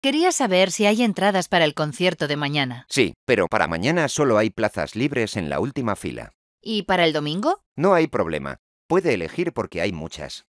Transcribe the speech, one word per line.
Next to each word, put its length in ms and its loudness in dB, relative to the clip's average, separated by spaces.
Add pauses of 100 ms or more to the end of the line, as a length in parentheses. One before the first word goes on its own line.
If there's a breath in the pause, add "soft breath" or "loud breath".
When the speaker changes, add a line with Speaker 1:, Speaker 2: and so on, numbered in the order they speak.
Speaker 1:
Quería 280 2
saber 400 2
si 160 2
hay 160 4
entradas 460 2
para 160 4
el 100 0
concierto 540 -2
de 80 -2
mañana. 520 -4
Speaker 2:
Sí, 260 2 (100)
pero 240 4
para 180 0
mañana 420 0
solo 300 2
hay 120 2
plazas 440 -4
libres 420 -2
en 120 -4
la 100 -4
última 380 -4
fila. 360 -10 (300)
Speaker 1:
¿Y 200 -4
para 220 0
el 80 2
domingo? 500 -2 (140)
Speaker 2:
No 180 4
hay 120 4
problema. 520 -4 (280)
Puede 280 2
elegir 380 -4
porque 280 -6
hay 120 0
muchas. 600 -12